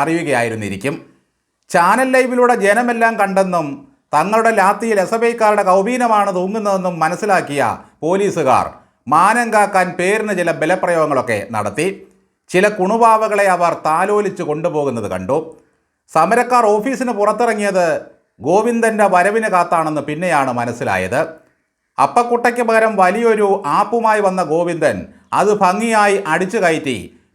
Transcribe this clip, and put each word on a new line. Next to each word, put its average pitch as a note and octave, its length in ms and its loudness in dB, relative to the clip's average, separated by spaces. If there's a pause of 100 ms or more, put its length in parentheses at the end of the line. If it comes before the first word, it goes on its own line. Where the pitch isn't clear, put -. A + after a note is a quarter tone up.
അറിയുകയായിരുന്നിരിക്കും. B2 960 -2 (720)
ചാനൽ G#3+ 440 2
ലൈവിലൂടെ B3 500 2
ജനമെല്ലാം A3+ 560 2
കണ്ടെന്നും F#3 440 0 (520)
തങ്ങളുടെ A3 420 2
ലാത്തിയിൽ G3+ 460 2
എസ് A3+ 120 -2
എഫ് A#3 140 0
ഐക്കാരുടെ G#3+ 400 2
കൗബീനമാണ് G#3+ 680 2
തൂങ്ങുന്നതെന്നും F#3+ 640 -2
മനസ്സിലാക്കിയ E3 600 0 (400)
പോലീസുകാർ D#3 600 2 (420)
മാനം G#3+ 480 2
കാക്കാൻ G3 420 2
പേരിന് G#3 440 -2
ചില E3+ 100 -2 (100)
ബലപ്രയോഗങ്ങളൊക്കെ D3 800 0 (140)
നടത്തി. G#2+ 340 -4 (600)
ചില F#3 180 2 (120)
കുണുവാവകളെ G#3+ 680 2 (100)
അവർ E3+ 160 0 (160)
താലോലിച്ച് G3 640 -2
കൊണ്ടുപോകുന്നത് C#3+ 640 -4
കണ്ടു. F#2+ 240 -2 (720)
സമരക്കാർ A#3+ 600 2
ഓഫീസിന് A#3+ 460 -2
പുറത്തിറങ്ങിയത് G#3 680 0 (600)
ഗോവിന്ദൻ്റെ A3 680 0
വരവിന് G#3 400 2
കാത്താണെന്ന് E3 540 0
പിന്നെയാണ് D3+ 500 -2
മനസ്സിലായത്. A#2+ 640 -2 (760)
അപ്പക്കുട്ടയ്ക്ക് A#3+ 720 0
പകരം A3 320 2
വലിയൊരു G#3+ 460 2 (300)
ആപ്പുമായി G#3+ 500 0
വന്ന F#3 140 -2 (100)
ഗോവിന്ദൻ D#3+ 460 0 (420)
അത് G3+ 120 2 (120)
ഭംഗിയായി G#3 540 2 (160)
അടിച്ചു F#3 320 -2
കയറ്റി C#3+ 320 -2 (380)